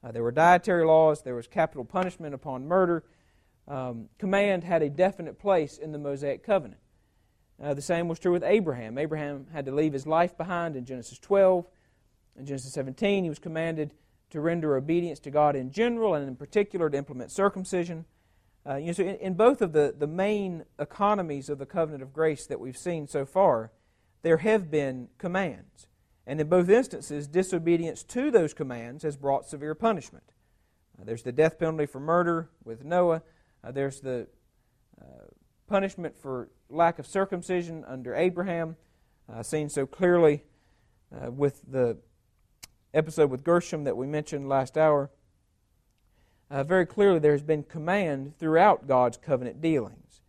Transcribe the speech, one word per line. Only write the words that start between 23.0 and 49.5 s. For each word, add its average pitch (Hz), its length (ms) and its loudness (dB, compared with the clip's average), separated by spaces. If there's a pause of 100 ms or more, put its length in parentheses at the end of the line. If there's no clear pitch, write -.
so 139 180 -4
far, 135 460 2 (520)
there 165 140 6
have 196 320 2
been 135 380 -2 (100)
commands. 175 680 -6 (380)
And 151 160 -4
in 151 60 0
both 180 220 4
instances, 170 580 0
disobedience 170 760 -2
to 262 260 -4
those 175 220 4
commands 127 500 -10
has 147 120 -4
brought 139 300 -2
severe 151 300 -8
punishment. - 580 -4 (680)
Uh, 92 60 -20
there's 117 180 -8
the 127 80 -8
death 156 280 2
penalty 160 260 -2
for 135 140 -12
murder 165 500 0 (140)
with 113 200 -14
Noah. 165 380 2 (420)
Uh, - 80 -14
there's 139 300 -6
the, 127 260 -6 (720)
uh, - 60 -20 (600)
punishment 196 500 -2
for 127 320 -8 (200)
lack 165 300 2
of 143 80 -14
circumcision 180 800 -4
under 131 280 -8
Abraham, 170 600 -2 (560)
uh, 113 120 -10
seen 151 260 -4
so 139 160 -2
clearly, 170 580 4 (720)
uh, 123 180 -10
with 139 380 -2
the 123 280 0 (960)
episode 156 360 2
with 131 140 -6
Gershom 170 420 2
that 110 100 0
we 127 120 -4
mentioned 147 420 -6
last 135 280 0
hour. 151 320 4 (1400)
Uh, 139 120 -4
very 180 220 2
clearly, 196 340 4
there 151 120 6
has 147 100 2
been 151 220 -2
command 156 760 -4
throughout 160 480 4
God's 127 320 2
covenant 127 440 -4